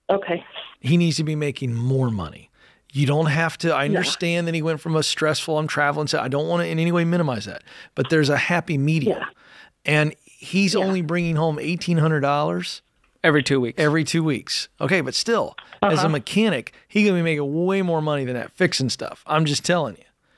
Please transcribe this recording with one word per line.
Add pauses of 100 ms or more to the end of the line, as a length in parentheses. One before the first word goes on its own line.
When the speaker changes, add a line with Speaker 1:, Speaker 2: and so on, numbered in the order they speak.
Speaker 1:
Okay. (340)
Speaker 2:
He
needs
to
be
making
more
money. (420)
You
don't
have
to,
I
Speaker 1:
Yeah.
Speaker 2:
understand
that
he
went
from
a
stressful,
I'm
traveling,
so
I
don't
wanna
in
any
way
minimize
that, (320)
but
there's
a
happy
medium.
Speaker 1:
Yeah. (580)
Speaker 2:
And
he's
Speaker 1:
Yeah.
Speaker 2:
only
bringing
home
eighteen
hundred
dollars? (440)
Speaker 3:
Every
two
weeks.
Speaker 2:
Every
two
weeks. (120)
Okay,
but
still, (260)
as
a
Speaker 1:
Uh-huh.
Speaker 2:
mechanic, (140)
he
gonna
be
making
way
more
money
than
that
fixing
stuff.
I'm
just
telling
you. (340)